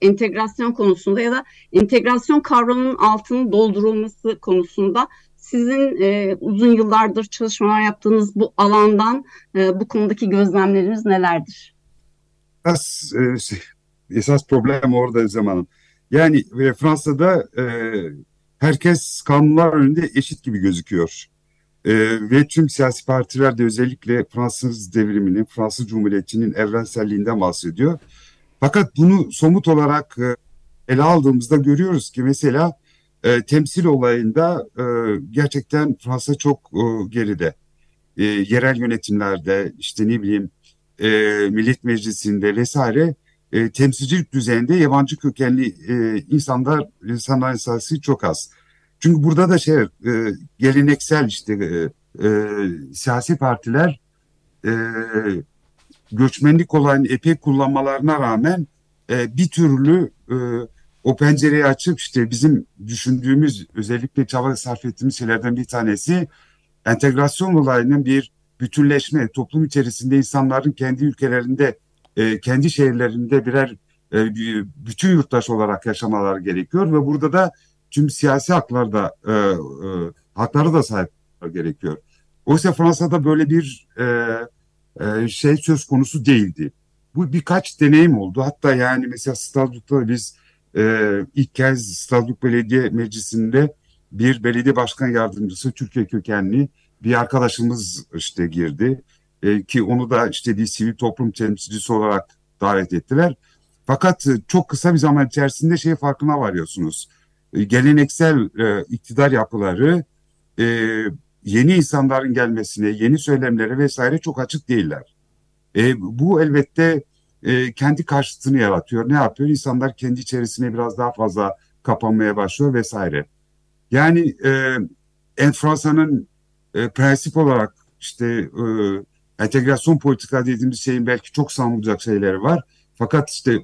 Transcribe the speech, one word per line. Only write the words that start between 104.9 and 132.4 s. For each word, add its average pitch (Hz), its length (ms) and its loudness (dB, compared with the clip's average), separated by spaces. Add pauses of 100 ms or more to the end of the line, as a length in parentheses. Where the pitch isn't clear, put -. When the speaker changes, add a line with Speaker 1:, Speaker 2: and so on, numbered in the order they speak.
Speaker 2:
bir 165 60 4
zaman 143 280 2
içerisinde 147 500 -2
şey 160 200 0
farkına 143 440 -2
varıyorsunuz. 87 680 -6 (460)
E, 104 100 0
geleneksel, 139 960 2
e, 104 280 -2
iktidar 120 420 0
yapıları, 113 760 0 (540)
e, 113 60 2 (800)
yeni 123 300 4
insanların 135 600 0
gelmesine, 110 540 -2
yeni 110 300 2
söylemlere 127 600 -2
vesaire 139 400 0
çok 143 220 -8
açık 135 280 -8
değiller. 120 460 -2 (640)
E, 120 240 2
bu 135 420 0
elbette, 151 640 2 (380)
e, 127 300 -2
kendi 147 320 0
karşıtını 139 540 -2
yaratıyor. 117 500 0
Ne 143 60 2
yapıyor? 143 340 0
İnsanlar 131 480 -2
kendi 127 240 -4
içerisine 123 540 -6
biraz 117 240 -6
daha 123 140 -2
fazla 101 440 -2 (260)
kapanmaya 110 540 0
başlıyor 117 380 -2
vesaire. 95 520 -4 (640)
Yani, 160 540 2
e, 131 320 0 (600)
en 143 160 4
Fransa'nın, 151 760 0 (460)
e, 117 140 -2
prensip 139 480 0
olarak 135 380 2 (260)
işte, - 260 -8
e, 117 380 -4 (800)
entegrasyon 135 540 2
politika 131 480 -2
dediğimiz 123 320 -2
şeyin 123 280 -2
belki 123 260 -4
çok 151 200 -2
sanılacak 113 500 -2
şeyleri 98 400 -2